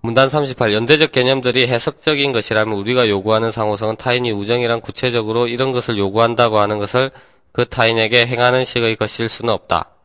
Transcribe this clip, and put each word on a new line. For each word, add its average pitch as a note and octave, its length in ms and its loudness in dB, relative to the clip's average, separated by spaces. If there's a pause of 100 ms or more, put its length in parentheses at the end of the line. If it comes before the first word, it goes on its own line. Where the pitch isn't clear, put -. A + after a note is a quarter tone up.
문단 B2+ 240 2
삼십팔, C3 440 0
연대적 C#3+ 400 2
개념들이 B2+ 560 2
해석적인 C#3 640 -2
것이라면 A2 440 0
우리가 A#2 320 0
요구하는 A2 440 0
상호성은 G#2+ 440 -2
타인이 B2 360 -2
우정이란 A2+ 480 -2
구체적으로 A#2 680 -2
이런 B2 240 -2
것을 B2 260 -4
요구한다고 A2 640 2
하는 G#2 220 0
것을 B2+ 320 -2 (400)
그 B2 160 -2
타인에게 A2+ 580 2
행하는 B2 380 0
식의 A2+ 320 -2
것일 A2+ 320 -4
수는 A#2 260 -2
없다. - 360 -4 (140)